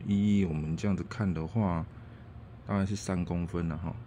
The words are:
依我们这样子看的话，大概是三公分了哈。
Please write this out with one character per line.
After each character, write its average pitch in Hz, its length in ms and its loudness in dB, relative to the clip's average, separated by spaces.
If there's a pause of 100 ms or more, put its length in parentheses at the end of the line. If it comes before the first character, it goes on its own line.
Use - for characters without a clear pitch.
依 101 380 6
我 82 80 2
们 78 240 0
这 104 100 -2
样 98 100 4
子 85 120 -4
看 95 240 0
的 80 120 0
话， 87 400 2 (840)
大 104 120 0
概 95 80 4
是 101 80 -2
三 92 300 0
公 87 200 0
分 85 220 -2
了 76 120 0
哈。 82 140 -4 (140)